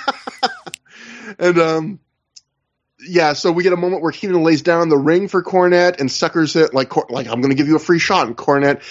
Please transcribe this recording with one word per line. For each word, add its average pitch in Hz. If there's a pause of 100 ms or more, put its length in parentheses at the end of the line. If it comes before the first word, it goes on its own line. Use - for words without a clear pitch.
(120)
<laughs> - (1300)
And, 175
um, 160 (1080)
yeah, 165
so 175
we 170
get 180
a 180
moment 180
where 160
Heenan 180
lays 160
down 170
the 143
ring 170
for 185
Cornette 180
and 135
suckers 160
it, 156
like, 131
Cor-, -
like, 123
"I'm 117
gonna 135
give 143
you 156
a -
free 165
shot." 147
And 117
Cornette 143